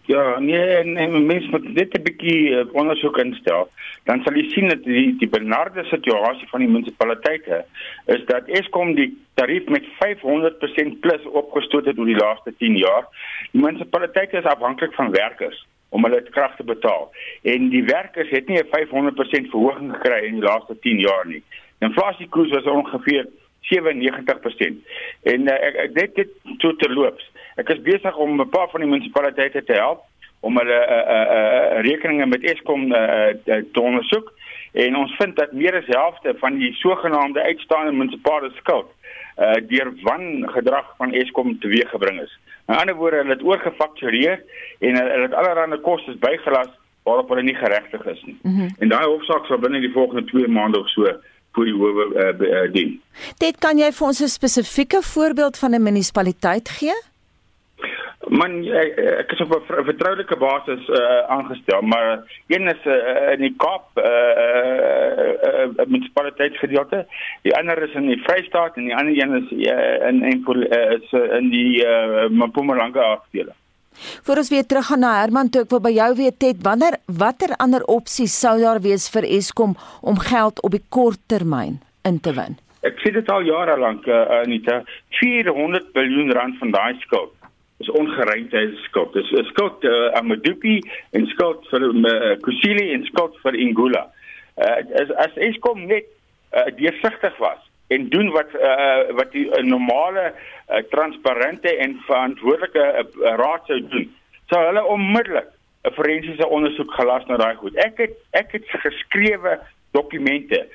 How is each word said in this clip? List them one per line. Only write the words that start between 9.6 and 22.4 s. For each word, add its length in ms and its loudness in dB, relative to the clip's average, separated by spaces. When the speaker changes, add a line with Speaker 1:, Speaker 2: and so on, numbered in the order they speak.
Speaker 1:
met 160 0
vyfhonderd 600 0
persent 400 -4
plus 320 0
opgestoot 540 0
het 140 -2
oor 120 2
die 120 2
laaste 340 -2
tien 200 2
jaar. 300 2
Die 100 4
munisipaliteite 760 -2
is 180 0
afhanklik 380 -4
van 180 -2
werkers 540 -4
om 140 0
hulle 180 2
krag 340 -4
te 80 -14
betaal. 480 -2
En 260 2
die 140 2
werkers 460 -2
het 180 -2
nie 120 0
'n 120 -4
vyfhonderd 440 -2
persent 340 -2
verhoging 460 -2
gekry 300 0
in 140 -6
die 100 2
laaste 300 -4
tien 200 0
jaar 280 2
nie. 160 -14
Die 80 0
inflasiekoers 640 0